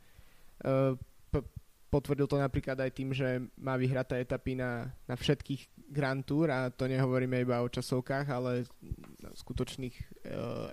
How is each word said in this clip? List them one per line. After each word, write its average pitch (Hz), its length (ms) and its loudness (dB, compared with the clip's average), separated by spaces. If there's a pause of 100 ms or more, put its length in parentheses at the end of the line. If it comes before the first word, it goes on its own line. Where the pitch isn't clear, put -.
(1300)
p-, 143 140 0 (420)
potvrdil 143 400 2
to 143 80 4
napríklad 135 400 0
aj 131 160 0
tým, 135 160 -2
že 127 320 2 (160)
má 131 160 -2
vyhraté 127 480 2
etapy 131 320 -2
na, 127 400 -4 (160)
na 123 80 -4
všetkých - 720 0
Grand 139 320 0
Tour 147 320 2
a 127 160 0
to 127 160 -2
nehovoríme 127 560 2
iba 123 160 2
o 120 140 0
časovkách, 135 580 0
ale 123 320 0 (560)
na - 160 -14
skutočných, 127 640 -6
e, - 40 -8 (720)